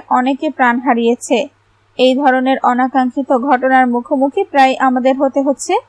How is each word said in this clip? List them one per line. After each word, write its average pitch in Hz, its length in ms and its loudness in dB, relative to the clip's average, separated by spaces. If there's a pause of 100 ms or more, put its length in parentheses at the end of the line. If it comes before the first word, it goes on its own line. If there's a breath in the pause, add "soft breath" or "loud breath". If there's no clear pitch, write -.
অনেকে 262 400 -2
প্রাণ 247 300 0
হারিয়েছে। 240 580 -2 (600)
এই 254 180 2
ধরনের 262 480 0
অনাকাঙ্ক্ষিত 254 760 0
ঘটনার 262 500 2
মুখোমুখি 269 560 -2
প্রায় 269 360 2
আমাদের 262 360 0
হতে 277 260 -2
হচ্ছে। 277 320 -2 (160)